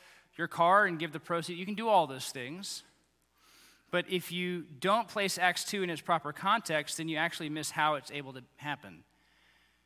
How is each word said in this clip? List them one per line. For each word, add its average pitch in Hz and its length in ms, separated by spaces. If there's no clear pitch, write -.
your 165 120
car 185 380
and 170 120
give 160 140
the 156 80
proceeds. 170 400
You 185 60
can 202 100
do 226 120
all 180 200
those 131 220
things. 143 520
But 175 180
if 180 220
you 180 320
don't 208 260
place 196 320
Acts 175 240
two 202 220
in 175 60
its 156 100
proper 156 320
context, 175 640
then 160 120
you 156 100
actually 165 320
miss 151 200
how 151 240
it's 135 160
able 139 220
to 127 100
happen. 117 480